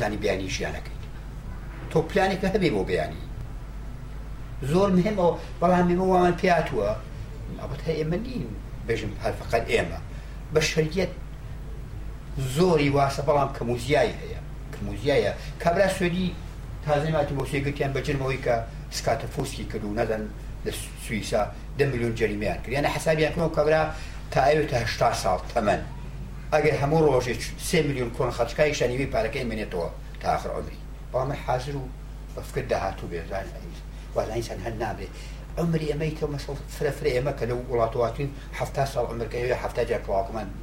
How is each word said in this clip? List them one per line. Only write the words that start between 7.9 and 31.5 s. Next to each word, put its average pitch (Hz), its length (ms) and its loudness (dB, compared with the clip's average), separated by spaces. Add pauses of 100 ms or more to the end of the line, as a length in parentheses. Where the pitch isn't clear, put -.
ئێمە 160 260 0
نین، 226 240 -6 (380)
بێژم 104 240 0 (120)
هەر 104 160 0
فقط - 320 0
ئێمە. 117 280 2 (540)
بە 156 160 6
شەریەت 170 420 2 (1400)
زۆری 156 400 6
واسە، 139 320 4
بەڵام 143 300 4
کەموزیایی 120 640 2
هەیە. - 180 -6 (340)
کەموزیایە. 101 600 2 (300)
کابرا 180 240 4 (100)
سوێدی 180 300 2 (580)
تازەی 151 300 4
ماتی 143 220 2
بۆ 131 140 0
سێ 143 140 0
گرتیان 139 300 0
بە - 100 0
جرمەوەی 135 400 0
کە 120 100 4 (420)
سکاتە - 360 0
فوسکی - 380 -4
کرد 107 140 -4
و 104 140 -4
نەدەن 110 240 0 (420)
لە 107 60 -2 (340)
سویسا 107 360 0 (360)
دە 143 140 4
میلیۆن 117 280 0
جەریمەیان 104 420 0
کرد. 113 140 -4
یانە 147 200 2
حسابیان 156 380 4
کردەوە 160 240 0
کابرا 156 240 6 (500)
تا 143 160 4
ئەوێتە 147 360 4
هەشتا 117 260 2 (120)
ساڵ 90 180 2 (140)
تەمەن. 101 280 4 (720)
ئەگەر 147 280 6
هەموو 156 260 6
ڕۆژێ 123 260 4 (340)
سێ 165 200 4
میلیۆن 127 300 -2
کۆن 123 200 2
خەچکای 143 420 2
شەنیوی 127 340 2
پارەکەی 120 360 0
مێنێتەوە 95 400 -2 (320)
تا 92 120 -2
ئاخر - 240 -2
عمری. - 220 -6 (320)
بەڵام 131 200 0
من 143 140 -6
حاضر 131 300 -2